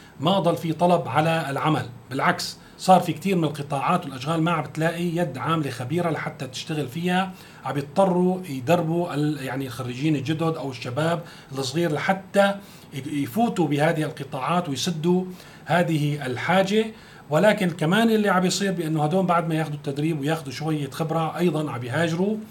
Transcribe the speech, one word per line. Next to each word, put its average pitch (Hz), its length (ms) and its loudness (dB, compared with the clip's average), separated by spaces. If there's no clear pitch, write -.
ما 185 180 2
ضل 170 180 2
في 165 160 -2
طلب 175 360 2
على 160 420 0
العمل. 139 380 0
بالعكس، 139 460 -2
صار 185 220 8
في 170 120 -2
كتير 190 240 -2
من 165 80 2
القطاعات 143 600 -2
والأشغال 139 380 -2
ما 170 80 2
عم 160 120 0
بتلاقي 165 420 -2
يد 160 340 -2
عاملة 143 320 0
خبيرة 156 400 -2
لحتى 143 360 -6
تشتغل 147 420 -6
فيها، 180 440 -2
عم 135 140 -4
يضطروا 180 680 2
يدربوا 160 680 0
ال-، 147 280 0
يعني 131 240 -4
الخريجين 127 500 -2
الجدد 147 260 -2
أو 139 140 -6
الشباب 156 520 -2
الصغير 151 340 0
لحتى 196 600 2
يفوتوا 147 720 0
بهذه 151 360 2
القطاعات 147 680 -4
ويسدوا 170 560 0
هذه 147 640 0
الحاجة. 185 600 2
ولكن 185 400 4
كمان 202 400 2
اللي 214 180 4
عم 180 160 4
يصير 196 280 0
بأنه 156 320 0
هدول 175 220 2
بعد 170 220 2
ما 160 60 -2
ياخذوا 147 220 -2
التدريب 147 440 -2
وياخذوا 147 320 -2
شوية 151 380 -4
خبرة 160 480 -2
أيضًا 156 320 0
عم 117 120 -6
يهاجروا. 170 540 0